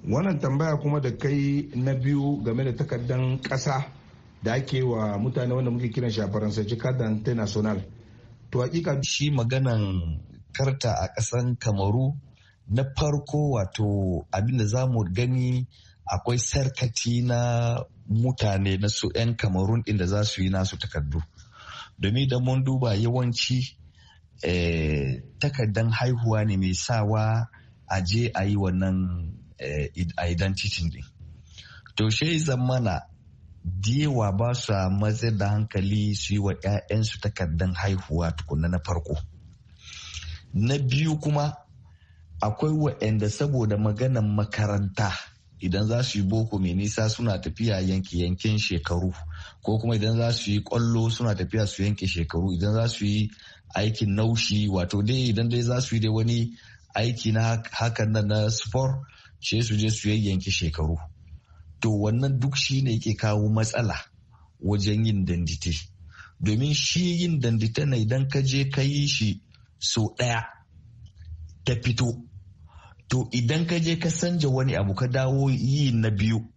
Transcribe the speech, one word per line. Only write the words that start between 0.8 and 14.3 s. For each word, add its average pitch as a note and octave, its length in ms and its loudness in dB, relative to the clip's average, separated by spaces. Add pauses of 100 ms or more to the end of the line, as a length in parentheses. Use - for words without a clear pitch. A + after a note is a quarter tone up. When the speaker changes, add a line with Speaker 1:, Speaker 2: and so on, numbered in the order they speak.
Speaker 1:
da B2+ 160 0
kai C#3+ 580 0
na C3 200 0
biyu C#3 500 0
game A#2 200 0
da B2+ 80 0
takardar B2+ 680 -2
ƙasa C3+ 440 -2 (580)
da A2 180 0
ake C3 240 -2
wa A2 340 0
mutane B2 360 0
wanda B2+ 160 0
muke A#2+ 180 -2
kiran A#2 240 -2
shi G#2 80 -2
a G2+ 80 0
Faransanci G#2+ 480 -2
carte B2+ 220 -2
d'identité A2+ 360 0
nationale. G#2+ 460 0 (720)
To B2 80 0
hakika D3 420 0
Speaker 2:
shi D3 280 0
maganan A2+ 880 0 (320)
karta C3+ 480 0
a F#2+ 160 -2
ƙasan B2 400 0
Kamaru G#2 560 0 (560)
na C3 240 2
farko D3 640 0
wato G2 760 0